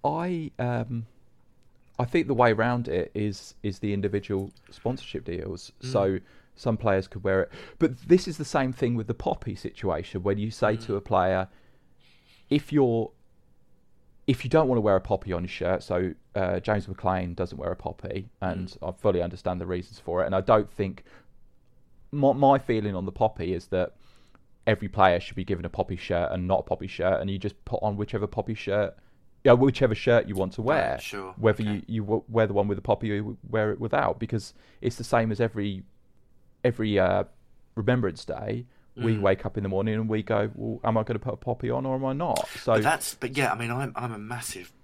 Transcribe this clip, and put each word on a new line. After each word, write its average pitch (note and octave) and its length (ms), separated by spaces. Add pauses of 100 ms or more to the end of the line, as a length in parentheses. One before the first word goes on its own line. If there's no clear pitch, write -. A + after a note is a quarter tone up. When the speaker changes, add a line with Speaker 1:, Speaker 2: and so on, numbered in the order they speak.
Speaker 1:
I, E3 540
um, A#2+ 480 (920)
I B2 60
think E3 220
the C3+ 80
way A#2 180
around A#2+ 360
it E2+ 260
is, G#2 480
is G2+ 160
the G#2 160
individual G2 560 (200)
sponsorship - 540
deals. F2 480 (100)
Speaker 2:
Mm. B2+ 100
Speaker 1:
So G2 260 (380)
some A#2 200
players G2 320
could - 160
wear F#2+ 180
it, - 100 (260)
but C3 200 (100)
this F#3 200
is D#3+ 80
the D3+ 80
same C3 280
thing B2 220
with A2 120
the A#2+ 80
poppy - 400
situation. - 680
When G2+ 160
you G#2+ 120
say B2+ 260
to A2+ 160
Speaker 2:
Mm. G2 60
Speaker 1:
a - 20
player, F#2+ 480 (1000)
if D3 220
you're, A#2+ 380 (1160)
if - 180
you B2 60
don't D#3 180
wanna A#2+ 120
wear G2+ 160
a F#2 40
poppy F#2+ 320
on F2 100
your F2 60
shirt, F2 340
so, F2+ 320 (200)
uh, F#2 260
James G#2 280
McLean F#2 460
doesn't F#2 240
wear E2+ 140
a - 40
poppy, - 520 (120)
and F#2 280
Speaker 2:
Mm. - 200
Speaker 1:
I F2+ 40
fully F2+ 300
understand F2+ 380
the F2+ 60
reasons F2+ 320
for F2 240
it, - 40
and F#2+ 80
I F#2+ 60
don't G#2+ 300
think, - 340 (1080)
my, C#3 200
my C#3 260
feeling G#2 360
on F#2 120
the F#2 60
poppy F#2 420
is F2 140
that F2+ 260 (720)
every G#2 220
player F#2 320
should - 160
be F#2+ 80
given F2 200
a F2 40
poppy F#2 280
shirt F2 340
and F2+ 160
not F#2 140
a - 20
poppy F#2+ 240
shirt, F#2 340
and G2 100
you G2 80
just G2 260
put - 180
on G#2 140
whichever G#2 320
poppy A2 260
shirt, G2+ 420 (460)
yeah, B2+ 100
whichever B2 440
shirt A#2 320
you G2+ 80
want F#2+ 180
to A2+ 80
Speaker 2:
Right, C#3 140
Speaker 1:
wear, - 240
Speaker 2:
sure, F#2+ 360
Speaker 1:
whether A2 260
Speaker 2:
okay. G#2 120
Speaker 1:
you, G2 120
you A2 160
w-, G#2 260
wear A2 180
the G2+ 80
one G2+ 140
with G2 100
the G2 40
poppy G#2+ 280
or G#2 40
you G2+ 60
w-, G#2 160 (140)
wear G#2+ 220
it - 80
without, A#2 400
because - 340 (260)
it's A#2+ 160
the B2 80
same A2+ 280
as G#2 80
every, G#2 420 (800)
every, A2 360
uh, F#2 260 (500)
Remembrance G#2+ 500
Day. A2 400 (320)
We A#2 200
Speaker 2:
Mm. G2+ 60
Speaker 1:
wake F#2+ 220
up A2 120
in G2+ 80
the G2 40
morning G2+ 280
and A2 120
we A2 140
go, G#2+ 320
"Well, A2+ 300
am A2+ 120
I A2 60
gonna A2 160
put G#2+ 160
a - 20
poppy A#2+ 320
on C3 160
or C3 120
am C3 80
I C3+ 80
not?" D3 360 (140)
So A#2 120
Speaker 2:
But A2 100
that's, D#3 320
but C3 200
yeah, B2+ 160
I G2 60
mean, A#2 140
I'm, C3 240
I'm A#2 160
a G#2+ 60
massive A2 540 (120)